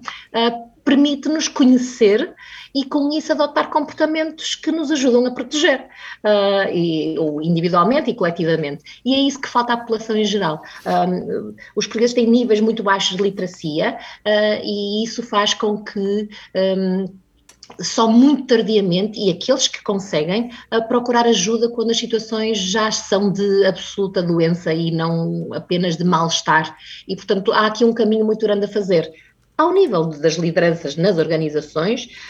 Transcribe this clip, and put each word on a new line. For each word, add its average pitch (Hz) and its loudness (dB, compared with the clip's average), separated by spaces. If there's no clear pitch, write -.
eh, 233 0
permite-nos 294 2
conhecer 247 4
e 269 -2
com 285 -2
isso 311 -2
adotar 302 0
comportamentos 311 -2
que - -4
nos 311 -2
ajudam 254 2
a 247 -2
proteger, 285 0
ah, 202 2
e, 160 0
ou 151 -2
individualmente 175 2
e - -2
coletivamente. 160 -2
E 254 0
é 269 2
isso 277 0
que - -10
falta 240 0
à 233 0
população 220 -4
em 214 2
geral. 190 -2
Ahm, 180 -2
os 208 -2
portugueses 240 0
têm 240 2
níveis 220 4
muito 220 0
baixos 196 0
de 196 0
literacia, 185 -4
ah, 214 2
e 208 -4
isso 233 -6
faz 208 0
com 208 -2
que, 208 -4
ahm, 190 0
só 226 0
muito 254 6
tardiamente, 208 2
e 196 2
aqueles 247 0
que - -14
conseguem, 196 -2
ah, 220 0
procurar 240 0
ajuda 226 2
quando 233 -2
as 226 0
situações 220 -2
já 214 -2
são 196 0
de 196 2
absoluta 190 -2
doença 170 0
e 165 -2
não 165 -2
apenas 175 -2
de 170 -4
mal-estar. 165 0
E, 190 -6
portanto, 190 -2
há 214 2
aqui 214 0
um 233 6
caminho 220 0
muito 214 0
grande 208 0
a - -2
fazer. 185 0
Ao 339 2
nível 220 2
de, 151 -10
das 156 2
lideranças 165 0
nas 170 2
organizações, 160 -2